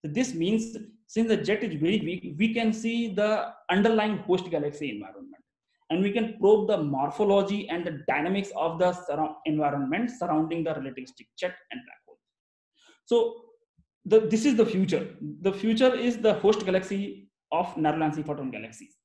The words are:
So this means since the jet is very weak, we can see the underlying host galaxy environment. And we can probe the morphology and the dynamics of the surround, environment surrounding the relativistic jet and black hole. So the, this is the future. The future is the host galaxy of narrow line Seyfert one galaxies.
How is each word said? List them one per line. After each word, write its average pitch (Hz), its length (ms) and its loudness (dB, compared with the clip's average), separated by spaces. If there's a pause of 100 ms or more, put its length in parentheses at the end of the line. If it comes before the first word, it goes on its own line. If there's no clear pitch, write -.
So 151 100 -8
this 240 220 -2
means 196 440 -2 (300)
since 226 200 0
the 214 100 4
jet 208 260 0
is 170 120 -4
very 175 260 2
weak, 175 360 -6
we 226 160 2
can 226 200 0
see 233 400 -4
the 208 400 0 (160)
underlying 214 500 4
host 180 300 0
galaxy 147 420 -4
environment. 98 400 -14 (600)
And 175 100 0
we 202 100 2
can 220 280 -2
probe 208 280 6
the 208 100 2
morphology 190 920 0
and 170 160 -4
the 156 220 -8
dynamics 180 500 -2
of 165 220 -2
the 180 120 4
surround, 156 440 -4 (100)
environment 151 640 0
surrounding 160 540 -2
the 160 80 -2
relativistic 131 560 -10 (100)
jet 180 180 -6 (160)
and 247 140 -12
black - 220 -20
hole. - 100 -20 (880)
So 233 400 0 (580)
the, 220 180 6
this 214 240 0
is 269 100 4
the 214 100 6
future. 185 500 -2 (260)
The 190 120 0
future 226 400 2
is 226 240 0
the 214 160 4
host 202 320 2
galaxy 196 640 -4 (220)
of 175 260 -2
narrow 156 220 0
line 156 120 0
Seyfert 147 280 -6
one 131 100 -8
galaxies. 110 560 -14